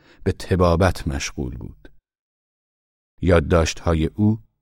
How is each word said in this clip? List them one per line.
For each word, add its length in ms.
به 80
طبابت 760
مشغول 500
بود. 340
یادداشت‌های 840
او 340